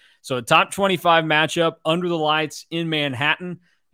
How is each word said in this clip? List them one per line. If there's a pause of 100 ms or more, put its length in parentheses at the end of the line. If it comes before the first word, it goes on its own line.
(200)
So
a
top
twenty-five
matchup
under
the
lights
in
Manhattan. (340)